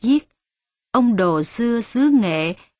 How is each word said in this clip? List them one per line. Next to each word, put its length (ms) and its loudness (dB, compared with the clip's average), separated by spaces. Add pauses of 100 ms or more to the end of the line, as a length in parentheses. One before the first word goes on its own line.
viết, 260 0 (640)
"Ông 240 2
đồ 260 0
xưa 380 -2
xứ 300 0
Nghệ, 440 0 (260)